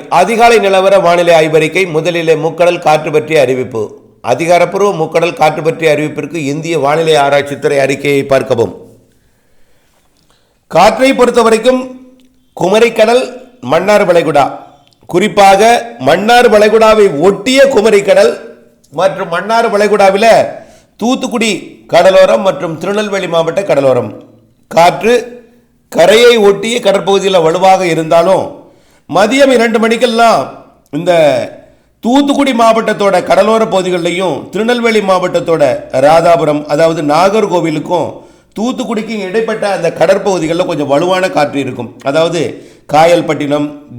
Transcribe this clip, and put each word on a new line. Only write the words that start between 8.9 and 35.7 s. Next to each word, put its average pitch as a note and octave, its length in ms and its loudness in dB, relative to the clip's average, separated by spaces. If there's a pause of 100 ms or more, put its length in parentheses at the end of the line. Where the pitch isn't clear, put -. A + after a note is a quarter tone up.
காற்றை A3 400 2
பொறுத்தவரைக்கும் A#3+ 720 2 (720)
குமரிக்கடல், A3+ 680 2 (480)
மன்னார் F#3+ 380 2
வளைகுடா, D3+ 340 2 (640)
குறிப்பாக G3 520 2 (380)
மன்னார் G3+ 520 2
வளைகுடாவை G#3+ 520 4 (160)
ஒட்டிய G3+ 400 0 (140)
குமரிக்கடல் G#3 580 2 (640)
மற்றும் E3+ 360 -4
மன்னார் G#3 400 -2
வளைகுடாவில G3+ 560 2 (720)
தூத்துக்குடி A#3 520 -4 (360)
கடலோரம் F#3+ 600 4
மற்றும் E3 300 -4
திருநெல்வேலி G3 500 -6
மாவட்ட E3 360 -2
கடலோரம். C3+ 460 0 (640)
காற்று F3+ 420 2 (800)
கரையை A3+ 460 4
ஒட்டிய G#3 420 0
கடற்பகுதியில் F#3+ 640 0
வலுவாக F#3 400 2
இருந்தாலும், E3 580 0 (640)
மதியம் B3 460 2
இரண்டு A3+ 240 0
மணிக்கெல்லாம் A3+ 600 0 (520)
இந்த E3+ 200 -2 (920)
தூத்துக்குடி C#4 600 0
மாவட்டத்தோட G3+ 600 0
கடலோர G#3 420 0
பகுதிகளிலையும் F3 720 -4 (140)
திருநெல்வேலி A3+ 640 -2
மாவட்டத்தோட E3+ 520 -2 (440)